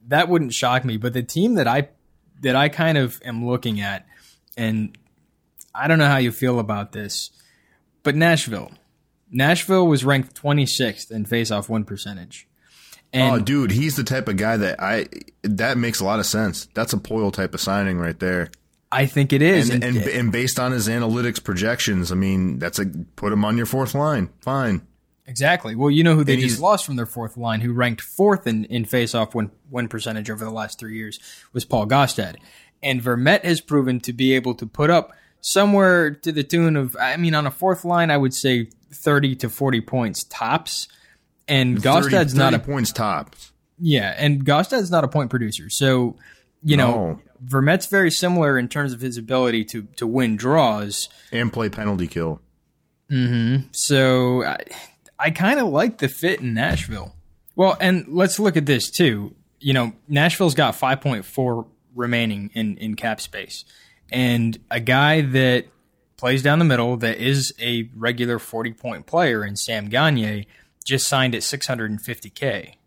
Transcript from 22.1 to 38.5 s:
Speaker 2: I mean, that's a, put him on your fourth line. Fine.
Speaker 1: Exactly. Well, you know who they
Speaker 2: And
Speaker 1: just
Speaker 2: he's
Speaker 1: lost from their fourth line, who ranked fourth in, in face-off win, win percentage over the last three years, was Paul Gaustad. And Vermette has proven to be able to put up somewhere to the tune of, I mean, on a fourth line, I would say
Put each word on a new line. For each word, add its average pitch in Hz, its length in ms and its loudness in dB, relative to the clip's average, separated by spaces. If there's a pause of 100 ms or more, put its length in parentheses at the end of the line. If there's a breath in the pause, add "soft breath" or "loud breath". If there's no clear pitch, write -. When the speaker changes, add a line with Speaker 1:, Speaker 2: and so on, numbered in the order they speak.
Speaker 2:
I - 20 -2
mean, 92 440 0
that's 80 200 -6
a, 101 80 -2 (300)
put 104 160 -2
him 104 120 2
on 110 120 0
your 117 100 0
fourth 131 280 -4
line. 139 340 0 (120)
Fine. 127 460 -2 (400)
Speaker 1:
Exactly. 135 480 0
Well, 139 160 2
you 156 140 4
know 165 100 6
who 151 100 4
they 139 100 4
Speaker 2:
And 127 80 2
Speaker 1:
just 123 140 0
Speaker 2:
he's 135 40 -8
Speaker 1:
lost 190 240 2
from 139 120 -6
their 117 100 -4
fourth 117 320 -12
line, 113 240 -2
who 120 100 -2
ranked 120 300 0
fourth 196 440 2
in, 110 200 0
in 117 180 -4
face-off 117 500 -2
win, 107 160 -2 (200)
win 123 180 -6
percentage 110 420 -8
over 110 140 -8
the 110 60 -10
last 110 280 -10
three 110 180 -12
years, 107 220 -12 (360 loud breath)
was 123 120 -4
Paul 110 200 0
Gaustad. 107 500 0 (460 soft breath)
And 131 200 -2
Vermette 127 420 2
has 170 180 0
proven 127 380 0
to 123 140 -8
be 131 200 2
able 123 220 0
to 117 100 -10
put 147 240 0
up - 220 2 (300 soft breath)
somewhere 190 680 4
to 160 220 -6
the 147 120 -2
tune 165 320 2
of, 131 220 -2
I 131 200 -2
mean, 165 160 2
on 151 120 0
a 131 40 0
fourth 180 340 -2
line, 170 260 2
I 147 60 4
would 131 160 2
say 123 360 0 (260)